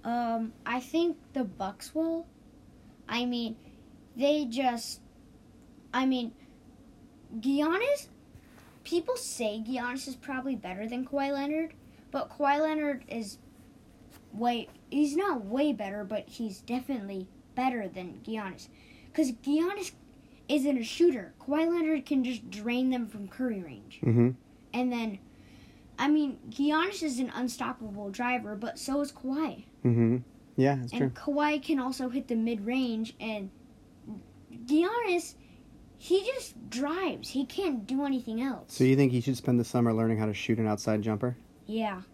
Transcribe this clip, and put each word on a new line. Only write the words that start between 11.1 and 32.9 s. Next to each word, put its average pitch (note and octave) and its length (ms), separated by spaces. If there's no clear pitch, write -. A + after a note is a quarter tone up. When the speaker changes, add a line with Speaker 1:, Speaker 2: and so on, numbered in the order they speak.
Speaker 1:
Leonard, D4+ 400
but - 260
Kawhi C#4+ 220
Leonard D4+ 480
is A3+ 300
way, A#3 340
he's C#4+ 260
not D#4+ 300
way C4+ 260
better, G3+ 320
but G3+ 240
he's G#3+ 320
definitely G#3 680
better B3 320
than F3+ 380
Giannis. G#3+ 420
'Cause C#4+ 180
Giannis E4+ 600
isn't C#4 280
a A#3 60
shooter. C4 560
Kawhi D#4 300
Leonard D#4+ 360
can C4+ 180
just A#3 260
drain A#3+ 400
them A#3+ 180
from G3+ 220
Curry A#3 320
range. B2+ 420
Speaker 2:
Mm-hmm. A#2+ 280
Speaker 1:
And B3 180
then, A3 280
I C4+ 80
mean, D4 320
Giannis D#4+ 540
is C4 160
an B3+ 160
unstoppable A3+ 720
driver, A#3 460
but G#3+ 240
so C#4 220
is C#4 100
Kawhi. C4+ 540
Speaker 2:
Mm-hmm. A#2 340
Yeah, C#3 180
that's B2 180
Speaker 1:
And C#3 220
Speaker 2:
true. - 180
Speaker 1:
Kawhi D4 280
can C#4+ 180
also B3+ 300
hit B3+ 180
the A#3+ 80
mid-range, A3+ 840